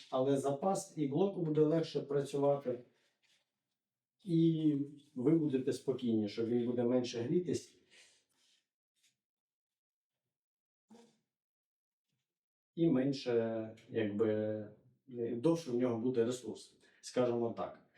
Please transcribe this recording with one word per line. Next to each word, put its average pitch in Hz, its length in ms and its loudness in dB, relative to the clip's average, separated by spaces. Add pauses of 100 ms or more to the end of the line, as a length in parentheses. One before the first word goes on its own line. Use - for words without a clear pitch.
(120)
але 135 260 2
запас 143 600 -2
і 147 100 0
блоку 180 340 0
буде 151 200 2
легше 156 400 2
працювати. 139 800 0 (1400)
І 165 500 4 (420)
ви 135 220 2
будете 131 360 0
спокійніше, 113 720 -2
він 120 200 0
буде 120 180 -2
менше 123 380 0
грітись. 160 500 -2 (4000)
І 165 140 4
менше, 117 800 0 (200)
якби, 107 800 0 (680)
довше 143 380 0
в 120 40 -2
нього 120 220 0
буде 117 280 0
ресурс, - 480 -8 (280)
скажімо 120 560 -2
так. - 240 -10 (160)